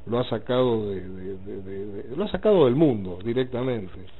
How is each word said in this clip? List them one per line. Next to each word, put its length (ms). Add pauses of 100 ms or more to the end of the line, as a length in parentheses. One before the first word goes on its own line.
lo 100
ha 120
sacado 600
de, 180
de, 300
de, 240
de, 240
de, 300
lo 80
ha 40
sacado 380
del 100
mundo 480
directamente. 680 (260)